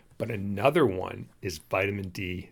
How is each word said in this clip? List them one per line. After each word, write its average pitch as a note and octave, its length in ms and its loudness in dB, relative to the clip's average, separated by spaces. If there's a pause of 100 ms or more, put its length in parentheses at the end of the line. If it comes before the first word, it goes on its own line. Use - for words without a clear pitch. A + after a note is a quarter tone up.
(180)
But A2 120 -2
another G#2+ 540 2
one G2 440 -2 (120)
is F2 200 -6 (100)
vitamin G2 400 0
D F2+ 420 -6